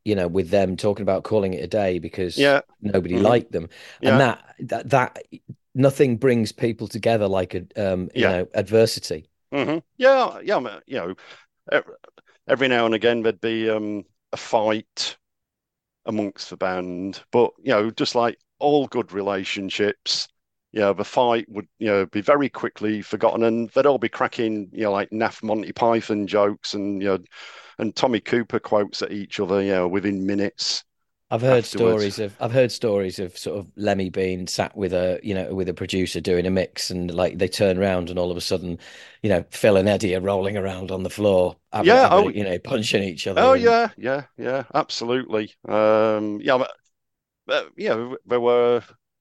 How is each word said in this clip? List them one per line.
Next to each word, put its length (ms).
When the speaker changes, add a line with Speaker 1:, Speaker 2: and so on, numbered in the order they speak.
Speaker 1:
you 100
know, 140
with 220
them 260
talking 260
about 220
calling 300
it 100
a 20
day 320
because 400
Speaker 2:
Yeah. 220
Speaker 1:
nobody 360
Speaker 2:
Mm-hmm. 80
Speaker 1:
liked 280
them. 160
Speaker 2:
Yeah. 120
Speaker 1:
And 80
that, 400
that, 300
that, 320
nothing 420
brings 360
people 360
together 400
like 260
a, 380
um, 100
you 80
Speaker 2:
Yeah. 80
Speaker 1:
know, 240
adversity. 760
Speaker 2:
Mm-hmm. 260
Yeah, 460
yeah, 140
I 40
mean, 260
you 120
know, 160
ev-, 180
every 200
now 180
and 80
again 280
there'd 180
be, 300
um, 340
a 40
fight 800
amongst 440
the 60
band, 640
but, 200
you 100
know, 180
just 240
like 240
all 280
good 260
relationships, 1160
you 80
know, 120
the 120
fight 440
would, 200
you 80
know, 200
be 140
very 280
quickly 540
forgotten, 420
and 260
they'd 160
all 120
be 100
cracking, 640
you 100
know, 100
like, 180
naff 320
Monty 300
Python 540
jokes 480
and, 280
you 60
know, 100
and 160
Tommy 260
Cooper 380
quotes 440
at 100
each 280
other, 220
you 100
know, 160
within 380
minutes 580
Speaker 1:
I've 120
heard 220
Speaker 2:
afterwards. 40
Speaker 1:
stories 60
of, 200
I've 120
heard 180
stories 480
of 180
sort 220
of 160
Lemmy 360
being 360
sat 300
with 160
a, 320
you 100
know, 200
with 140
a 60
producer 460
doing 260
a 40
mix, 400
and, 220
like, 260
they 100
turn 300
around 320
and 80
all 120
of 60
a 40
sudden, 380
you 80
know, 200
Phil 260
and 120
Eddie 260
are 60
rolling 360
around 360
on 100
the 80
floor, 460
having, 160
Speaker 2:
Yeah, 200
Speaker 1:
having, 180
Speaker 2:
oh, 20
Speaker 1:
you 160
know, 160
punching 420
each 240
other 140
Speaker 2:
Oh, 140
Speaker 1:
and 80
Speaker 2:
yeah, 340
yeah, 280
yeah, 280
absolutely. 760
Um, 720
yeah, 160
but, 140
but, 300
you 120
know, 280
there 140
were, 420